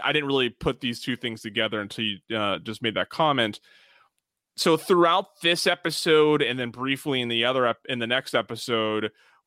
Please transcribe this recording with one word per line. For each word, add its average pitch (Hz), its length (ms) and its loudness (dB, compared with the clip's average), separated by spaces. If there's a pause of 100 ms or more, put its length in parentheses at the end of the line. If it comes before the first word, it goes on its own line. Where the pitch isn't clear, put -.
I 139 80 0
didn't 147 140 -2
really 135 240 0
put 139 300 -4
these 120 200 -6
two 123 160 -6
things 113 240 -8
together 107 400 -2
until 104 240 -8
you, 104 320 -6
uh, 101 220 -2
just 104 240 -10
made 113 140 -2
that - 120 -2
comment. 135 500 0 (1000)
So 165 200 2
throughout 175 640 2
this 170 260 2
episode 156 760 4
and 123 160 -2
then 120 120 -4
briefly 131 520 -2
in 120 60 -4
the 117 180 0
other 127 200 2
ep-, 117 220 -2
in 127 120 -4
the 117 60 -4
next 127 280 -2
episode, 110 760 -2 (360)